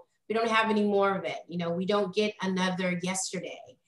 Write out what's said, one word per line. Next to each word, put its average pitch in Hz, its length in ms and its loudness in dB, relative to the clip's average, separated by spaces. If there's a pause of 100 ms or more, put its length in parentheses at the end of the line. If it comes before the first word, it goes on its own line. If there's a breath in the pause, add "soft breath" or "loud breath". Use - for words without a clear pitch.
(280)
we 214 60 -4
don't 226 160 0
have 220 200 2
any 214 140 4
more 196 320 4
of 170 80 -6
it. 151 140 -6 (100)
You 170 100 -6
know, 170 120 -2
we 175 160 -2
don't 202 280 2
get 208 280 0
another 180 600 0
yesterday. 175 560 -6 (300)